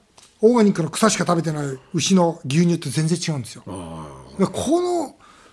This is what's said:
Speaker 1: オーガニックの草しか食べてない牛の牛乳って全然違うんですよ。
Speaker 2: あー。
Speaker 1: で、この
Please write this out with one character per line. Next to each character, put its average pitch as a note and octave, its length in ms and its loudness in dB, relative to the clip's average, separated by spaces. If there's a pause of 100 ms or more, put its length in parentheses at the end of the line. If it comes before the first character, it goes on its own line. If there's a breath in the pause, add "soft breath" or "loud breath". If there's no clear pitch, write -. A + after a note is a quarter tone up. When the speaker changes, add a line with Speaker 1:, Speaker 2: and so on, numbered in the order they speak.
(400)
Speaker 1:
オ A3+ 120 6
ー - 20 2
ガ A3+ 80 6
ニ G3+ 80 6
ッ - 20 -4
ク F3 80 -2
の D#3+ 80 -2
草 G#3+ 220 2
し - 60 -2
か E3+ 80 -2
食 F3 100 2
べ E3 80 0
て D#3+ 80 -2
な D3 120 -6
い C3+ 140 -6 (160)
牛 F3 220 2
の E3+ 320 2
牛 D#3 160 2
乳 E3+ 100 4
っ D#3+ 60 0
て C#3+ 100 -8
全 D#3 180 -2
然 E3+ 120 -2
違 E3 180 -4
う - 0 -
ん A#2+ 60 -8
で G#2 40 -14
す - 60 -16
よ。 - 140 -20
Speaker 2:
あ E2 400 -12 (300)
ー。 - 20 -8
Speaker 1:
で、 F#3+ 80 2
こ E4 340 -2
の F4 340 -4 (380 soft breath)